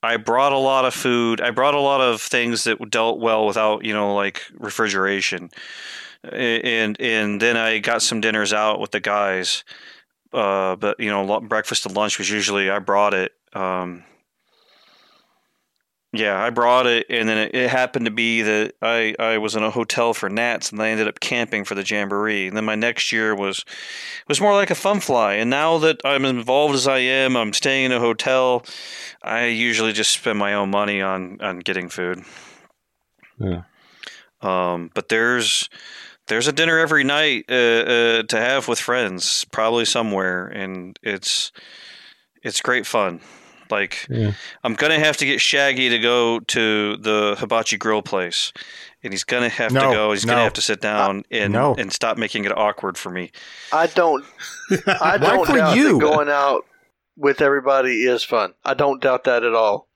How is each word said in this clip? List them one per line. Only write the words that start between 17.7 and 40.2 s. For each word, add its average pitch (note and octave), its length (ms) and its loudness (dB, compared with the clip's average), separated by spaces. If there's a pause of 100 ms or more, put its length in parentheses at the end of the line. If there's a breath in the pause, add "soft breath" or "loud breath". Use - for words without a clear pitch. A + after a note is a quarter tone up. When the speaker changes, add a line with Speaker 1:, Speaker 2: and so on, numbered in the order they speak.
Speaker 1:
to A2+ 60 -2
be A2+ 300 0
that G#2+ 400 0
I, A2+ 360 0
I A2+ 200 0
was G#2+ 180 -2
in G#2+ 80 0
a A2 80 0
hotel A#2 420 0
for G2 160 -4
Nats, A#2 420 -2
and G#2+ 100 -6
I A2 80 0
ended A2 180 0
up - 140 -6
camping A#2 420 -2
for F#2+ 100 -6
the G2 120 -4
Jamboree. G2+ 600 -2
And F#2+ 100 -6
then G#2+ 80 -2
my G#2+ 100 -2
next A2+ 380 -2
year A2 200 0
was, G2 300 -4 (640 loud breath)
was D3 140 0
more G#3 120 4
like G3+ 160 2
a F3+ 60 0
fun G3+ 240 0
fly. A2+ 360 2
And A2+ 140 0
now D#3 280 2
that D#3 260 2
I'm C3+ 220 0
involved C3 500 2
as C3 100 0
I C3+ 140 2
am, C3 380 2
I'm G#2+ 160 0
staying C3+ 320 0
in B2+ 80 0
a A#2+ 60 2
hotel, B2 680 2 (580 loud breath)
I A#2 220 -2
usually A2+ 480 0
just G#2 180 0
spend G#2+ 260 -2
my G2+ 160 0
own G2+ 160 0
money G2+ 320 0
on, F#2+ 400 -4
on F#2+ 180 -6
getting F2+ 280 -4
food. F#2 360 -6 (1160 loud breath)
Speaker 2:
Yeah. F2+ 240 -4 (760 loud breath)
Speaker 1:
Um, F2+ 520 -2
but G#2 140 -6
there's, A#2 600 0 (580 loud breath)
there's A#2 200 0
a D3+ 60 0
dinner D#3+ 240 2
every D3+ 280 2
night, C#3+ 440 0
uh, B2+ 40 -2
uh, A#2 680 4
to A2 140 -2
have B2 300 0
with A#2 120 0
friends, G#2 760 -2
probably A2+ 320 0
somewhere, F#2+ 600 -2